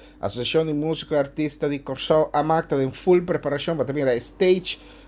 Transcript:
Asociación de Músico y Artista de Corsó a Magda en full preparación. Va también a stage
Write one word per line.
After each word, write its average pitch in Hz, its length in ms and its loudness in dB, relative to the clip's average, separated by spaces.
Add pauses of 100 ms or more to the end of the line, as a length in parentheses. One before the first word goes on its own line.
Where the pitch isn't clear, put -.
(200)
Asociación 120 480 0
de 151 60 -2
Músico 156 400 -2
y 147 40 2
Artista 147 500 -2
de 143 140 -4
Corsó 151 500 0
a 147 120 2
Magda 160 360 0
en 131 140 -2
full 180 300 4
preparación. 156 520 -2
Va 131 80 0
también 139 220 -2
a 127 60 4
stage 185 640 0 (300)